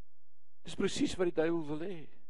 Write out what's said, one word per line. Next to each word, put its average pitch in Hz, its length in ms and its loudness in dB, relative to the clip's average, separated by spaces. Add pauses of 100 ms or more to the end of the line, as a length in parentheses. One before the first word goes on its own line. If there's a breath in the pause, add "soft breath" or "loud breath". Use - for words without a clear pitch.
(640)
Dis 160 120 -4
presies - 400 2
wat 185 100 2
die 165 180 2
duiwel 165 220 2
wil 151 140 -2
hê. 170 280 -4 (220)